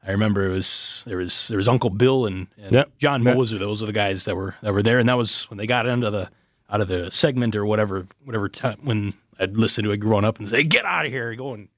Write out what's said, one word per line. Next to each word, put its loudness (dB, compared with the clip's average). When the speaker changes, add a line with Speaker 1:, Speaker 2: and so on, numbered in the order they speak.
Speaker 1:
I -4
remember 2
it 0
was, 2
there -6
was, 0
there -2
was 2
Uncle 4
Bill 2
and, -6
and -6
Speaker 2:
Yep. 2
Speaker 1:
John 0
Speaker 2:
Yep. 4
Speaker 1:
Moser. 0
Those -4
are -6
the -6
guys 0
that -4
were, -6
that -2
were 2
there, 4
and 4
that 2
was -2
when -16
they -8
got 0
into 0
the, -4
out -2
of 0
the -4
segment 2
or -2
whatever, 0
whatever -4
time -6
when -2
I'd -2
listen 2
to 0
it -2
growing 2
up 0
and -12
say, 0
"Get 2
out -2
of -6
here, -6
go -12
and -16